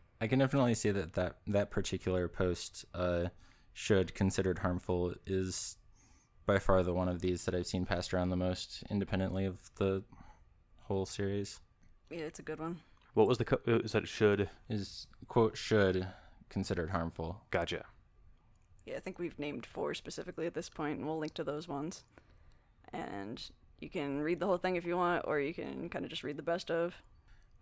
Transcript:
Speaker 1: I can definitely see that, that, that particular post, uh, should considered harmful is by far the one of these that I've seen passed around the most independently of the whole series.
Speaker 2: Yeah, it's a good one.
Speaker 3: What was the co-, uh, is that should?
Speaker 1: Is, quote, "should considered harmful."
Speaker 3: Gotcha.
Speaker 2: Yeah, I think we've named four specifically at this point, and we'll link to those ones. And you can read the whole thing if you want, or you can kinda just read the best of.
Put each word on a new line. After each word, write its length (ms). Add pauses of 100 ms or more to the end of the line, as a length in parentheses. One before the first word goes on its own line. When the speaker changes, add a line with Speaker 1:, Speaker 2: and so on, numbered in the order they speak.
(180)
Speaker 1:
I 100
can 100
definitely 360
see 180
that, 200
that, 240 (100)
that 240
particular 560
post, 680
uh, 340 (500)
should 360
considered 460
harmful 540 (120)
is 500 (680)
by 120
far 240
the 120
one 160
of 100
these 240
that 100
I've 120
seen 180
passed 300
around 160
the 60
most 520
independently 560
of 140 (160)
the 280 (800)
whole 200
series. 560 (480)
Speaker 2:
Yeah, 120
it's 180
a 40
good 160
one. 220 (320)
Speaker 3:
What 160
was 80
the 80
co-, 240
uh, 120
is 120
that 160
should? 400 (220)
Speaker 1:
Is, 380 (200)
quote, 300
"should 480 (420)
considered 400
harmful." 640
Speaker 3:
Gotcha. 340 (1040)
Speaker 2:
Yeah, 100
I 40
think 180
we've 200
named 280
four 260
specifically 540
at 80
this 160
point, 280
and 80
we'll 120
link 160
to 100
those 240
ones. 360 (880)
And 480 (380)
you 100
can 320
read 180
the 60
whole 120
thing 180
if 100
you 100
want, 300
or 120
you 140
can 380
kinda 180
just 160
read 140
the 40
best 280
of. 240 (680)